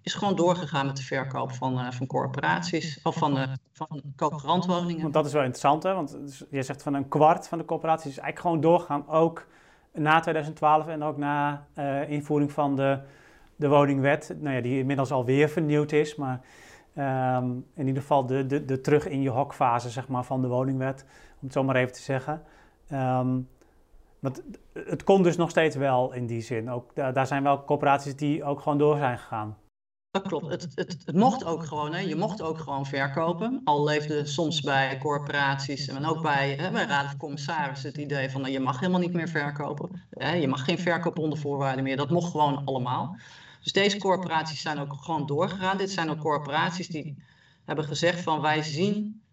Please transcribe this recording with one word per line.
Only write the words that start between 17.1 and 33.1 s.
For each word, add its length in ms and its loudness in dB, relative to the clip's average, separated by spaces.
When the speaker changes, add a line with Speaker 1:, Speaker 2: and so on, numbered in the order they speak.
Speaker 2:
in 140 -4
ieder 140 0
geval 240 2
de, 200 0
de, 200 -2
de 160 -2
terug 260 4
in 140 -2
je 80 2
hokfase, 600 0
zeg 180 -8
maar, 160 -2
van 180 -2
de 60 0
woningwet, 640 -2
om 300 -20
het 140 -10
zo 100 2
maar 120 2
even 180 2
te 80 -18
zeggen. 420 -4
Ehm, 520 0
want 220 -6
het 300 -6
kon 200 8
dus 140 6
nog 120 2
steeds 260 4
wel 380 2
in 120 -6
die 160 -4
zin. 300 -4
Ook 240 -8
da-, 160 0
daar 160 2
zijn 160 0
wel 200 2
corporaties 520 2
die 280 0
ook 180 -2
gewoon 160 0
door 200 6
zijn 200 0
gegaan. 400 -8
Speaker 1:
Dat 180 -4
klopt. 240 -4
Het, 240 -6
het, 300 -6
het 100 -2
mocht 280 4
ook 220 -4
gewoon, 280 -4
hè. 60 -4
Je 160 -2
mocht 260 -2
ook 160 -4
gewoon 280 -4
verkopen. 800 -2